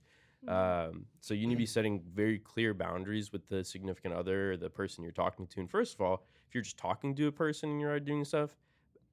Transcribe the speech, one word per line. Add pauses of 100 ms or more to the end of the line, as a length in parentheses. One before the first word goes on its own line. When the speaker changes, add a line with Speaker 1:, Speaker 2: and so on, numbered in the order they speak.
(460)
Speaker 1:
Mm.
Speaker 2:
Um, (140)
so
you
need
to
be
Speaker 3:
<clears throat>
Speaker 2:
setting
very
clear
boundaries
with
the
significant
other
or
the
person
you're
talking
to.
And
first
of
all, (240)
if
you're
just
talking
to
a
person
and
you're
already
doing
stuff, (560)